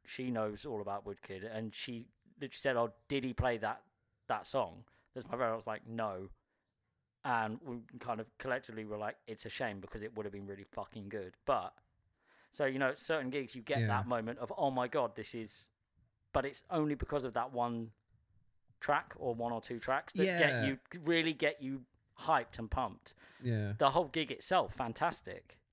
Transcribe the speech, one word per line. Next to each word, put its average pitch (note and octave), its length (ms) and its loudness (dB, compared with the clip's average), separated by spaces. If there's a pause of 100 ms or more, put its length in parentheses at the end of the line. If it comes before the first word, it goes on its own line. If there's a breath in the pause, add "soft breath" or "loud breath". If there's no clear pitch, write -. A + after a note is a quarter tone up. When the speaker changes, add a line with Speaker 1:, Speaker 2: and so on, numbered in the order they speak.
Speaker 1:
she B2+ 260 -4
knows G#2+ 340 0
all A#2 160 -4
about G2+ 240 -4
Woodkid, G2 460 -8
and A2 240 -6
she A#2 320 -8 (340)
literally C3 180 -8
said, C3 180 4
"Oh, A#2 140 4 (180)
did C#3 160 2
he C3 80 0
play A#2+ 260 4
that, G#2+ 240 -2 (460)
that G#2+ 180 0
song?" G2+ 380 0 (320 soft breath)
There's A#2+ 120 -10
my A#2+ 80 -4
friend, A#2+ 160 2
I A2+ 40 0
was A2 100 -6
like, G#2+ 220 -6
"No." G#2 400 -2 (960)
And A2+ 400 2
we B2 140 -6 (200)
kind A#2 220 -4
of A2 60 -6 (120)
collectively B2 460 -4
were G#2 140 -6
like, G#2+ 180 -4 (100)
"It's A2 200 -8
a G#2+ 40 -8
shame G#2+ 300 -4
because G2 240 -10
it A2+ 120 -8
would G#2+ 100 -4
have G2 60 -6
been G2+ 140 -10
really G2 180 -10
fucking G2+ 440 -10
good." G2 260 -8 (100)
But, G#2+ 300 2 (760 soft breath)
so, D3 140 0
you C3+ 120 0
know, C3+ 120 6
at - 80 -4
certain C#3+ 320 0
gigs, C3+ 260 -2
you B2 60 -10
get A#2 180 2
Speaker 2:
Yeah. A2+ 80 4
Speaker 1:
that A#2 180 2
moment A#2+ 320 0
of, A#2+ 180 -6
"Oh D3+ 140 4
my B2+ 160 2
God, B2 300 0
this - 180 -6
is," - 380 -6 (600)
but C3+ 140 4
it's C3+ 240 -6
only D3+ 240 2
because C3 300 0
of B2 100 -4
that A#2+ 180 0
one A#2 380 0 (880)
track - 400 0
or B2 160 0
one A#2 180 -2
or A2+ 80 -2
two A#2 200 -6
tracks C3 320 0
that F#3 120 4
Speaker 2:
Yeah. F3+ 140 2
Speaker 1:
get C#3 280 6
you, C#3 340 -4
really E3 320 4
get D3+ 300 2
you C3+ 240 -4 (340)
hyped - 380 2
and A2+ 120 -4
pumped. A2 440 -4 (280 loud breath)
Speaker 2:
Yeah. G#2+ 360 2
Speaker 1:
The C#3+ 120 8
whole D#3+ 180 4
gig C#3 220 -2
itself, E3 440 2
fantastic. A#2 840 -2 (140)